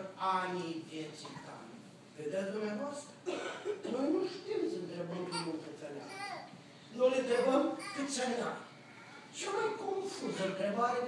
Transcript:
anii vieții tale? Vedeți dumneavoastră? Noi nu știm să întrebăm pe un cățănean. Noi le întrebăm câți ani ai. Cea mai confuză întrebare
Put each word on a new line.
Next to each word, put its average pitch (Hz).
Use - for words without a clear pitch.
anii 170
vieții 151
tale? 127
Vedeți 190
dumneavoastră? 214
Noi 269
nu 381
știm 427
să 185
întrebăm 170
pe -
un 156
cățănean. 143
Noi 254
le 269
întrebăm 247
câți 269
ani 233
ai. -
Cea 392
mai 440
confuză 381
întrebare 208